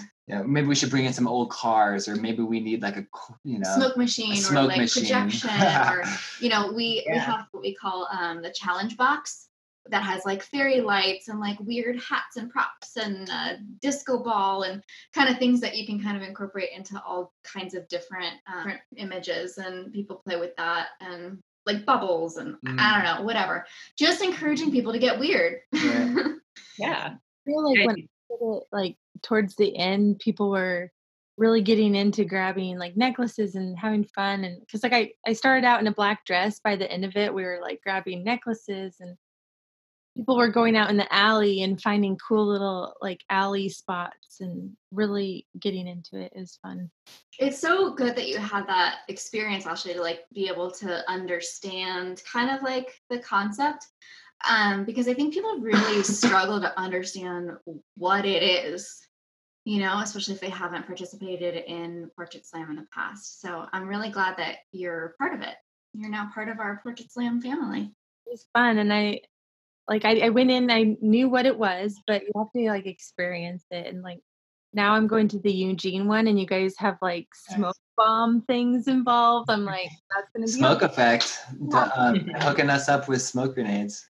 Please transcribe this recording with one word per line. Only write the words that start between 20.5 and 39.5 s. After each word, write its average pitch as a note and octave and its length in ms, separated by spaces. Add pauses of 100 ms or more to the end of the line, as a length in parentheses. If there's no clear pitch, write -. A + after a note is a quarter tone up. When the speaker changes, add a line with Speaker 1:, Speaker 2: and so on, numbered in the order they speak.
Speaker 2:
that, E3+ 320 (120)
and, F3+ 380 (260)
like, G#3 200
bubbles F3 520
and - 180 (120)
I - 20
Speaker 1:
Mm. G#3+ 240
Speaker 2:
don't G3+ 100
know, E3+ 220
whatever. F#3 400 (320)
Just E4 240
encouraging D4+ 500
people A3+ 220
to A#3+ 60
get A#3+ 200
weird. B3 420 (120)
Speaker 1:
Right. C4 720
Speaker 2:
<laughs> - 340
Speaker 3:
Yeah. A3 380
Speaker 4:
I - 340
feel D4+ 180
like A#3+ 200
when A3 80
Speaker 3:
Hey. E3 120 (240)
Speaker 4:
I A#4 40
did A3+ 220
it, - 140
like, F#3+ 260 (260)
towards G#3+ 320
the G#3 200
end, G3+ 440
people G3+ 320
were F3+ 400 (460)
really A3+ 240
getting G#3 340
into G3+ 300
grabbing, F#3 520
like, F3 180
necklaces A3+ 600
and F#3 220
having G#3+ 280
fun. G3 380
And F3+ 240
'cause, - 160
like, B3 100
I, A#3 200 (120)
I A3+ 80
started C4 320
out A#3+ 160
in G#3+ 60
a G#3 60
black G#3 320
dress. F#3 340
By G#3 160
the F#3+ 140
end F#3 160
of F#3+ 120
it, G#3 160
we F#3+ 100
were, F3+ 180
like, - 200
grabbing F#3+ 420
necklaces, G#3+ 760
and F3+ 180 (960)